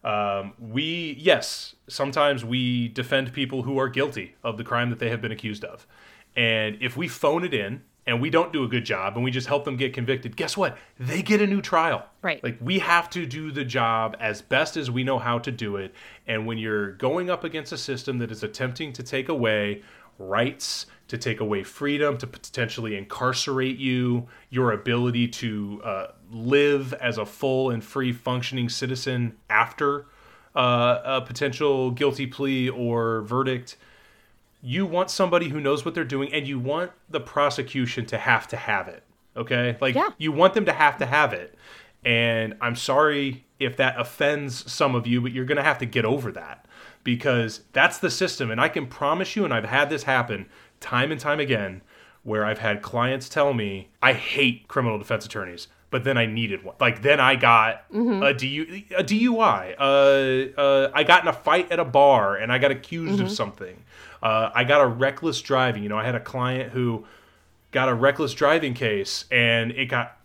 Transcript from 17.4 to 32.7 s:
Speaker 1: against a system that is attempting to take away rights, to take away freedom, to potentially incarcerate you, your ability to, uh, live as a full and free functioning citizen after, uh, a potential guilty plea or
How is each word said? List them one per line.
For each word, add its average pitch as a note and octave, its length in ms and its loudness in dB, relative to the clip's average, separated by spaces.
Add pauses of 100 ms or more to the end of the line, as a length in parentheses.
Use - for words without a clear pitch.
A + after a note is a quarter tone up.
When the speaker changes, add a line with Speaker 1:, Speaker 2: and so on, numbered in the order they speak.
Speaker 1:
against D#3+ 280 -8
a D#3+ 60 -10
system B2 400 -6
that A#2 140 -4
is G#2 100 -12
attempting B2+ 520 -8
to B2 100 -12
take C3 260 -6
away G#2+ 540 0 (340)
rights, - 680 -4 (220)
to B2 80 -8
take A#2 240 -4
away G#2 220 -2
freedom, C#3+ 540 -2
to B2 80 -10
potentially A#2 680 -6
incarcerate B2+ 840 -2
you, B2 500 0 (220)
your B2+ 220 0
ability A#2+ 560 0
to, G#2 560 -6
uh, F#2+ 240 -6 (240)
live C3+ 640 2
as A#2+ 240 -2
a G#2+ 80 -2
full C3 460 0
and A2+ 120 -4
free B2+ 300 -2
functioning B2 560 -4
citizen B2 680 -4 (140)
after, C#3+ 560 2 (500)
uh, B2 480 4
a C3 180 -2
potential C3 720 0
guilty C3+ 340 0
plea C3 440 -2
or A#2 520 -2